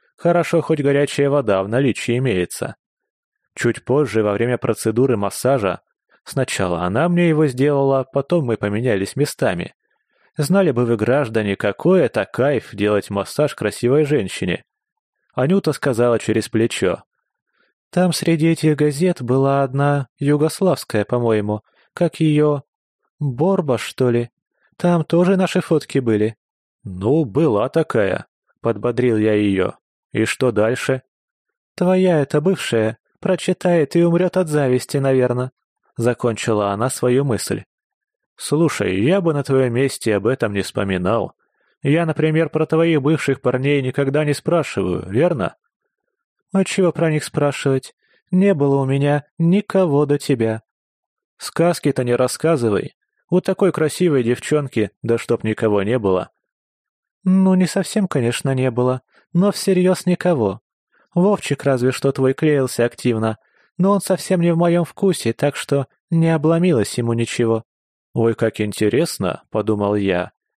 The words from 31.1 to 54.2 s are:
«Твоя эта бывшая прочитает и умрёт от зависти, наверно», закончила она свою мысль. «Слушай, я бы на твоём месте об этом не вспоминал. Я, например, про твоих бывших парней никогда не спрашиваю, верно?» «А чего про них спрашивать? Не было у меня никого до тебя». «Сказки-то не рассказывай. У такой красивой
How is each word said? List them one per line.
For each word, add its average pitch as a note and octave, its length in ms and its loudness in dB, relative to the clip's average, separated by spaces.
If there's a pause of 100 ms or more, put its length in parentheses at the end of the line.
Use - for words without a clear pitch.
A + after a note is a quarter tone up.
«Твоя F3+ 440 2
эта D3 220 -2
бывшая A#2 560 -2 (200)
прочитает F3 800 -2
и E3+ 80 4
умрёт E3+ 320 2
от F3+ 120 0
зависти, C#3+ 500 0
наверно», B2+ 540 0 (440)
закончила A2+ 760 0
она A2+ 180 -2
свою B2+ 340 0
мысль. G2+ 400 -4 (720)
«Слушай, G#2 640 0
я F3 220 2
бы E3 100 0
на C#3+ 100 -2
твоём C3 300 0
месте A#2+ 420 0
об G2+ 120 0
этом A#2 260 0
не G2+ 80 -2
вспоминал. G2 720 -2 (520)
Я, D#3 220 2
например, D#3 420 0
про D#3 160 0
твоих D#3+ 380 2
бывших C#3 380 0
парней C3+ 420 0
никогда C3+ 420 -2
не D3 100 0
спрашиваю, G2 760 -2
верно?» B2+ 480 0 (960)
«А F#3+ 120 2
чего F3+ 280 0
про D#3+ 180 0
них D3+ 140 0
спрашивать? C#3 720 -2 (360)
Не F#3+ 240 4
было C#3 220 2
у C#3 80 0
меня C#3 400 0 (120)
никого E3+ 680 2
до C#3+ 100 0
тебя». A2+ 460 -2 (760)
«Сказки-то D#3+ 640 -2
не A#2+ 100 0
рассказывай. B2 800 0 (360)
У F3+ 100 2
такой F#3 320 0
красивой D#3 500 0